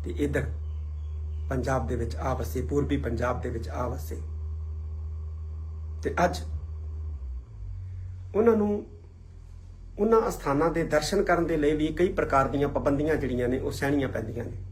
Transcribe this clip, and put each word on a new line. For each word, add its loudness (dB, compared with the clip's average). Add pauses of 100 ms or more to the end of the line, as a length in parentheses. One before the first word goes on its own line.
ਤੇ -4 (120)
ਇੱਧਰ 2 (1040)
ਪੰਜਾਬ 0
ਦੇ -2
ਵਿੱਚ -2
ਆ 0
ਵਸੇ, -2
ਪੂਰਬੀ 2
ਪੰਜਾਬ 0
ਦੇ -4
ਵਿੱਚ -4
ਆ -2
ਵਸੇ। -6 (1900)
ਤੇ -2 (120)
ਅੱਜ 0 (1900)
ਉਹਨਾਂ 8
ਨੂੰ 2 (1120)
ਉਹਨਾਂ 6
ਅਸਥਾਨਾਂ 2
ਦੇ 2
ਦਰਸ਼ਨ 2
ਕਰਨ 4
ਦੇ 2
ਲਈ 4
ਵੀ 2
ਕਈ 4
ਪ੍ਰਕਾਰ 4
ਦੀਆਂ 2
ਪਾਬੰਦੀਆਂ 2
ਜਿਹੜੀਆਂ 0
ਨੇ, 2
ਉਹ -2
ਸਹਿਣੀਆਂ 2
ਪੈਂਦੀਆਂ -4
ਨੇ। -8